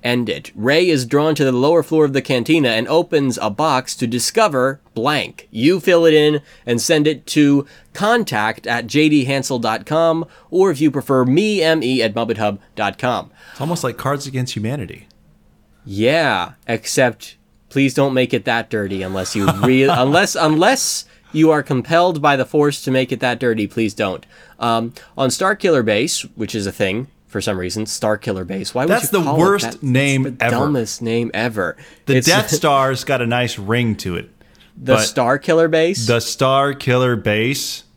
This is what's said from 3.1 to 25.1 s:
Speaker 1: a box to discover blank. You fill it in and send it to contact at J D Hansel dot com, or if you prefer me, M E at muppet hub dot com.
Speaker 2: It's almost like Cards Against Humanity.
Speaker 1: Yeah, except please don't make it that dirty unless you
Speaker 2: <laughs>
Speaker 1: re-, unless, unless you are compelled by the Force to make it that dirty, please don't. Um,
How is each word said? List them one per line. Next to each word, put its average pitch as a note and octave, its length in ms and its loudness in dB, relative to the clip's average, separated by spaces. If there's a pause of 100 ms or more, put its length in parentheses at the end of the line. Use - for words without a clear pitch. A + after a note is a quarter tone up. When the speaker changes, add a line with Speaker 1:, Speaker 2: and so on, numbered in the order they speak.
Speaker 1:
a G#2+ 80 -2
box C3 480 -2
to B2+ 100 -2
discover C3+ 720 0 (140)
blank. A#2+ 580 -4
You D3+ 300 2
fill E3+ 240 4
it D#3+ 80 6
in D3+ 280 4 (240)
and A#2+ 140 0
send D3+ 280 2
it D3+ 200 -2
to C#3+ 380 4 (280)
contact C3 760 -2
at A#2 200 -4
J D3+ 220 2
D D3 160 4
Hansel C3+ 340 -2
dot A2+ 260 -4
com, E3 400 0 (240)
or F#3 220 2
if C3+ 80 -4
you D3+ 120 4
prefer C3 340 0
me, F#3+ 360 2
M D#3+ 220 2
E B2+ 180 0
at A2 120 0
muppet A2+ 240 -2
hub G#2 220 -2 (160)
dot G2+ 220 -4
com. A#2 340 -4 (200)
Speaker 2:
It's - 80 -20
almost E3 240 -4
like B2 140 -4
Cards C#3+ 300 -4
Against B2+ 280 -6
Humanity. A2+ 520 -8 (760)
Speaker 1:
Yeah, A2 720 0 (140)
except - 720 -2 (320)
please C3+ 240 0
don't C#3 200 2
make B2+ 200 0
it A#2 120 -2
that A#2 240 -2
dirty G2 320 -4
unless F#2 340 -6
you G2 160 0
Speaker 2:
<laughs> F#2+ 120 -2
Speaker 1:
re-, C3 200 4
unless, C3+ 520 2
unless E3 680 0 (280)
you D#3 180 4
are D3 120 2
compelled D#3 580 0
by C#3+ 140 4
the C3 100 0
Force D3 380 0
to C3+ 80 -2
make C3 200 0
it B2 100 -4
that B2 180 -2
dirty, A2 260 0
please A2 280 -2
don't. F#2+ 320 -4 (340)
Um, A#2 340 -2 (240)